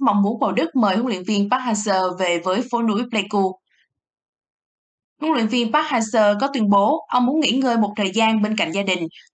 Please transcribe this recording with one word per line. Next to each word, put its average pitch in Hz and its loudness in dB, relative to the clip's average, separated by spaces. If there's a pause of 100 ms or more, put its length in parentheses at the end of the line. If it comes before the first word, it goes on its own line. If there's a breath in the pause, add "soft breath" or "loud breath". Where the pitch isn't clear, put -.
mong 208 2
muốn 202 0
bầu 208 0
Đức 269 -2
mời 202 2
huấn 247 0
luyện 185 -4
viên 202 0
Park 254 0
Hang-seo 190 0
về 175 0
với 185 -2
phố 233 -2
núi 220 0
Pleiku. 202 -2 (1600)
Huấn 311 0
luyện 226 2
viên 233 0
Park 311 0
Hang-seo 220 2
có 269 0
tuyên 214 0
bố 202 2
ông 247 2
muốn 302 0
nghỉ 285 2
ngơi 254 0
một 208 0
thời 196 -2
gian 220 2
bên 214 0
cạnh 160 -2
gia 196 -2
đình, 180 -2 (280 loud breath)